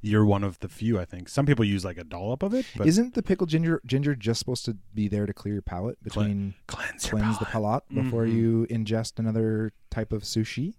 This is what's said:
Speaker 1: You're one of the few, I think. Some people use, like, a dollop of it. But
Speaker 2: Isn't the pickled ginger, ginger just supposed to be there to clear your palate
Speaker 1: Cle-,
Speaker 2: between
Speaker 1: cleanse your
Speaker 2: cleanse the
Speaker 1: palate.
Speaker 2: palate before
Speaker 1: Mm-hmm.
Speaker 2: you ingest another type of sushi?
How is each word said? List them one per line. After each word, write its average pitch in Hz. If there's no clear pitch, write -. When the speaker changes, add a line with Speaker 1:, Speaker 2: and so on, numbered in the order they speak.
Speaker 1:
You're 107
one 101
of 95
the 95
few, 107
I 87
think. 90
Some 139
people 120
use, 98
like, 90
a 87
dollop 95
of 196
it. 262
But 170
Speaker 2:
Isn't 220
the 240
pickled 185
ginger, 165
ginger 143
just 113
supposed -
to 113
be 104
there 104
to 101
clear -
your 98
palate 90
Speaker 1:
Cle-, 107
Speaker 2:
between 101
Speaker 1:
cleanse -
your 107
Speaker 2:
cleanse 147
the 107
Speaker 1:
palate. 110
Speaker 2:
palate 131
before 117
Speaker 1:
Mm-hmm. 113
Speaker 2:
you 113
ingest 113
another 110
type 113
of 107
sushi? 123